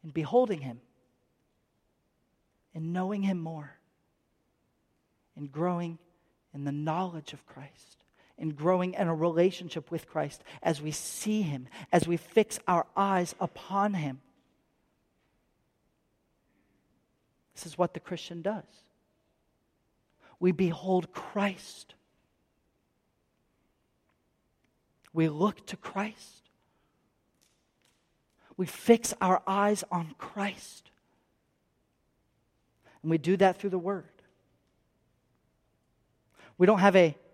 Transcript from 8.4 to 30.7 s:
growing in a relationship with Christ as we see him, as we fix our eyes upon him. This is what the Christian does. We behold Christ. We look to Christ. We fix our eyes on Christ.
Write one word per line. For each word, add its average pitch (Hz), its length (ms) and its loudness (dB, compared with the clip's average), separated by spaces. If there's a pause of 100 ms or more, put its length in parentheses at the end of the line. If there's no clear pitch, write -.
growing 180 440 0
in 196 120 0
a 165 80 0
relationship 170 760 0
with 165 160 -8
Christ 147 340 -6 (180)
as 151 220 -2
we 151 80 -6
see 214 520 -4
him, 139 260 -4 (240)
as 165 160 4
we 170 80 0
fix - 500 0
our 175 180 2 (120)
eyes 190 420 2
upon 196 560 -2
him. 139 260 -4 (3250)
This - 120 -18
is 156 120 -16
what 175 160 2
the 170 60 -12
Christian 170 420 -12
does. 196 220 -6 (1800)
We 180 80 6
behold 180 580 0
Christ. - 840 -8 (3250)
We 160 160 4
look 170 380 0
to - 100 -12
Christ. - 720 -10 (2000)
We 185 80 0
fix - 560 4
our 185 240 4
eyes 202 440 2
on 170 280 -6
Christ. - 720 -10 (2000)